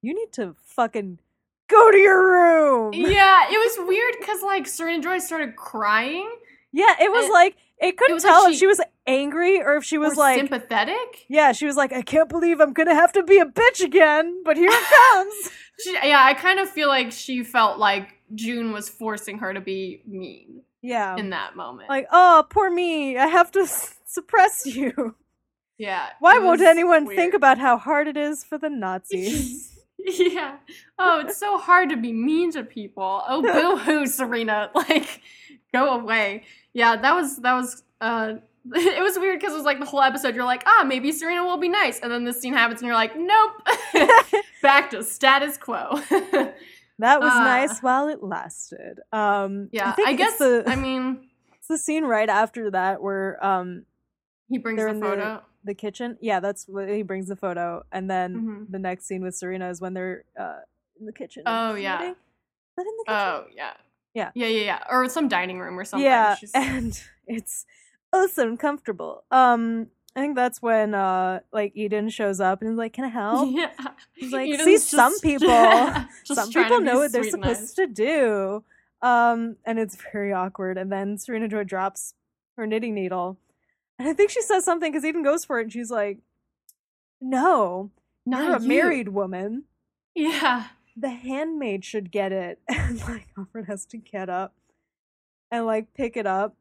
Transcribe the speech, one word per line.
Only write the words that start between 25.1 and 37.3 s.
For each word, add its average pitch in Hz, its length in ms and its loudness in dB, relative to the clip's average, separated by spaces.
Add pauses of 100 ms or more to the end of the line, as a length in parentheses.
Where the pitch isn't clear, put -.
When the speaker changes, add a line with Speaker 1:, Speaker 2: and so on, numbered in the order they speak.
Speaker 2:
Yeah, 190 320 -6 (100)
Speaker 1:
Why 359 180 8
Speaker 2:
it 466 60 4
Speaker 1:
won't 339 160 4
Speaker 2:
was 359 80 8
Speaker 1:
anyone 330 380 4
think 359 280 0
Speaker 2:
weird. - 20 0
Speaker 1:
about 262 240 6
how 247 180 2
hard 294 300 -2
it 294 100 -6
is 294 260 -6
for 311 140 -10
the 302 120 -6
Nazis? 226 1120 -6
Speaker 2:
<laughs> - 40 -20 (260)
Yeah. 349 480 -2 (400)
"Oh, 349 220 2
it's 302 180 -8
so 403 200 -4
hard 359 320 4
to 311 80 -4
be 233 160 -6
mean 311 380 0
to 302 120 -8
people. 196 640 -8
Oh, 277 140 -2
Speaker 1:
<laughs> 392 120 0
Speaker 2:
boo-hoo, 311 540 0
Serena. 226 640 -4
<laughs> - 40 -6
Like, - 460 -2 (520)
go 262 160 2 (100)
away." 214 440 -4 (300)
Yeah, 233 220 4
that 254 180 2
was, 294 240 -2